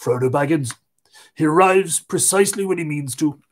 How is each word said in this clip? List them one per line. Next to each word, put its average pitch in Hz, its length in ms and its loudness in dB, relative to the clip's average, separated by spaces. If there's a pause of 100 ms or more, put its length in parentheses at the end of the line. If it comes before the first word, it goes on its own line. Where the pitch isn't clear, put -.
Frodo 123 280 0
Baggins. 143 440 0 (600)
He 156 100 -2
arrives 185 540 2
precisely 196 680 0
when 185 120 -2
he 170 60 -4
means 147 320 -6
to. 151 240 -2 (120)